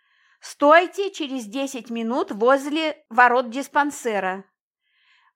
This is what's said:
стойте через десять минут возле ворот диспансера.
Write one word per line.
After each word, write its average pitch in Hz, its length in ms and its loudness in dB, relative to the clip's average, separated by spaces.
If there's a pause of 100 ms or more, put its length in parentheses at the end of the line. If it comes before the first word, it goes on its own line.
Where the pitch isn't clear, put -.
(400)
стойте 349 720 4
через 262 340 -8
десять 254 460 -8
минут 233 400 -4
возле 277 800 0
ворот 240 420 2
диспансера. 226 920 -4 (920)